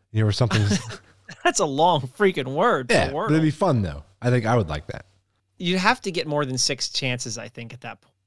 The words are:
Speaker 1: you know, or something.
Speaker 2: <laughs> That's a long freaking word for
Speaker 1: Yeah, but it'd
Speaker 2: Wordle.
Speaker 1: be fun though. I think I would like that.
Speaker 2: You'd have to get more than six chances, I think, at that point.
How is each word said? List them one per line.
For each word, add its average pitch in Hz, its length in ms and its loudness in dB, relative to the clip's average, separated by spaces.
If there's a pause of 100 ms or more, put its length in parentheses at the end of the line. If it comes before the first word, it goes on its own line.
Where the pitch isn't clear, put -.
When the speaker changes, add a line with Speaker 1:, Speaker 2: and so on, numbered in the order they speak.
(120)
Speaker 1:
you 107 100 0
know, 107 60 4
or 104 40 2
something. 107 300 2 (420)
Speaker 2:
<laughs> - 400 -14
That's 349 160 2
a 180 60 0
long 151 360 2 (160)
freaking 170 360 2
word 160 340 0
for - 60 2
Speaker 1:
Yeah, - 180 2
but 160 180 -4
it'd 156 100 4
Speaker 2:
Wordle. - 40 2
Speaker 1:
be 156 60 4
fun 147 320 2
though. 73 220 -6 (180)
I 123 80 0
think 123 160 2
I 117 100 2
would 98 120 2
like 76 200 -8
that. - 160 -12 (540)
Speaker 2:
You'd 180 220 0
have 220 220 2
to 202 80 -6
get 160 160 -4
more 147 180 0
than 131 140 -4
six - 320 -2
chances, 123 480 -4
I 113 100 -12
think, 117 240 -16
at 123 100 -18
that 110 200 -14
point. - 120 -20 (120)